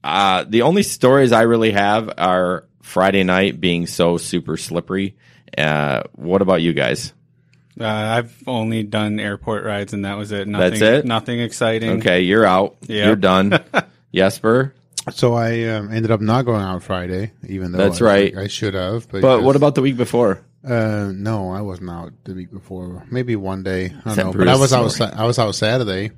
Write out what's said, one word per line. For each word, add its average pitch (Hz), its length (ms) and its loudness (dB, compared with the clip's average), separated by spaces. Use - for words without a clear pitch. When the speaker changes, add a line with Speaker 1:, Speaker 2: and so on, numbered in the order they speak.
Speaker 1:
uh, 92 440 2
the 113 160 2
only 175 180 2
stories 131 500 2
I 113 120 6
really 113 280 2
have 104 460 0
are 92 480 0
Friday 95 420 2
night 92 380 2
being 85 240 0
so 87 320 0
super 82 400 -4
slippery. 95 580 -6
Uh, 73 460 0
what 87 280 0
about 92 220 2
you 85 100 2
guys? 67 400 -2
Speaker 2:
Uh, 117 60 -8
I've 110 500 -4
only 113 360 -4
done 104 360 -4
airport 104 460 -6
rides, 101 280 -6
and 101 120 -6
that 101 120 -6
was 104 140 -10
it. 101 200 -6
Speaker 1:
That's 101 280 2
Speaker 2:
Nothing, 110 160 6
Speaker 1:
it? 147 100 0
Speaker 2:
nothing 120 340 -2
exciting. 113 500 -2
Speaker 1:
Okay, 92 220 2
you're 101 240 4
out. 95 320 2
Speaker 2:
Yep. 104 180 -2
Speaker 1:
You're 104 100 6
done. 95 480 4
Speaker 2:
<laughs> - 280 -20
Speaker 1:
Jesper? 113 600 2
Speaker 3:
So 123 220 0
I, 117 320 -2
um, 107 260 -4
ended 113 200 -2
up 107 100 2
not 117 240 2
going 117 160 0
out 92 200 -6
Friday, 92 520 -6
even 92 240 -8
though 90 60 -4
Speaker 1:
That's 92 240 2
Speaker 3:
I, 120 40 4
Speaker 1:
right. 101 320 4
Speaker 3:
I 98 100 -6
should 104 260 -6
have. 95 360 -6
Speaker 1:
But - 120 -8
Speaker 3:
because 127 220 6
Speaker 1:
what 135 120 4
about 143 200 2
the 139 60 2
week 131 160 0
before? 120 440 0
Speaker 3:
Uh, 107 480 -2
no, 98 380 -6
I 92 100 -8
wasn't 92 280 -10
out 85 240 -12
the 98 100 -14
week 92 180 -14
before. 90 600 -14
Maybe 123 240 -2
one 95 280 -6
day. 92 240 -2
I - 20 -6
don't - 180 -12
Speaker 1:
Is 107 80 -4
that 95 120 0
Speaker 3:
know. 92 60 -4
But 92 140 2
I 131 80 6
was 135 160 4
out 127 100 4
Speaker 1:
Bruce's 110 140 0
story? 113 160 -2
Speaker 3:
Sa-, 107 100 -6
I 110 40 0
was 120 140 2
out 107 160 0
Saturday 107 640 -2